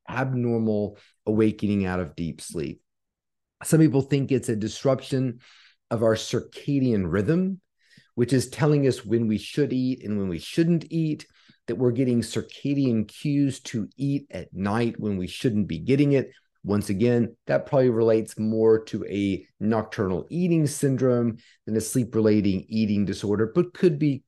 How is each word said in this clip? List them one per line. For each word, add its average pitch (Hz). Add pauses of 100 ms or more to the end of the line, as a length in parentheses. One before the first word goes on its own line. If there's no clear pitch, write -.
abnormal 117 (260)
awakening 107
out 92
of 80
deep 82
sleep. 71 (800)
Some 160
people 135
think 139
it's 127
a 117
disruption 127 (520)
of 113
our 113
circadian 120
rhythm, 165 (560)
which 120
is 127
telling 147
us 123
when 113
we 107
should 135
eat 127
and 104
when 98
we 85
shouldn't 165
eat, 156 (420)
that -
we're 123
getting 120
circadian 120
cues 143
to -
eat 139
at 87
night 104
when 104
we 90
shouldn't 104
be 82
getting 139
it. 131 (340)
Once 101
again, 113 (120)
that 139
probably 131
relates 113
more 110
to 98
a 98 (140)
nocturnal 104
eating 170
syndrome 123 (260)
than 107
a 110
sleep-related 107
eating 104
disorder, 101
but 180
could 160
be 143